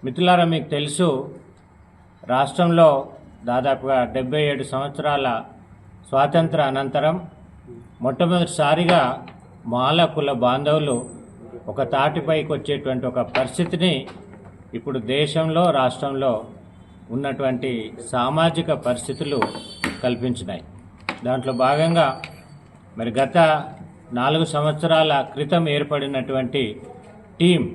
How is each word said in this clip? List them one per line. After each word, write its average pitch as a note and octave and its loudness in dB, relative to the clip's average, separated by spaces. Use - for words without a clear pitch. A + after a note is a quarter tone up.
మిత్రులారా, F3 4
మీకు D#3 -2
తెలుసు, D3 0
రాష్ట్రంలో E3 6
దాదాపుగా C3 0
డెబ్బై C3 0
ఏడు C3 -4
సంవత్సరాల C#3+ -2
స్వాతంత్ర D3+ 2
అనంతరం C#3+ 0
మొట్టమొదటిసారిగా E3+ 2
మాల D3 4
కుల C#3+ -2
బాంధవులు C#3+ 2
ఒక C3+ -2
తాటిపైకి D3+ 0
వచ్చేటువంటి C3 -4
ఒక B2+ -2
పరిస్థితిని E3+ 0
ఇప్పుడు C3 -6
దేశంలో, D#3+ 2
రాష్ట్రంలో C3+ 0
ఉన్నటువంటి C3 -2
సామాజిక D#3+ 0
పరిస్థితులు C3+ -4
కల్పించినాయి. A#2+ -2
దాంట్లో C3 -2
భాగంగా D#3 4
మరి A2+ -4
గత C3+ 2
నాలుగు D3+ 2
సంవత్సరాల D#3 2
క్రితం D3+ 0
ఏర్పడినటువంటి C#3 -2
టీం E3+ 4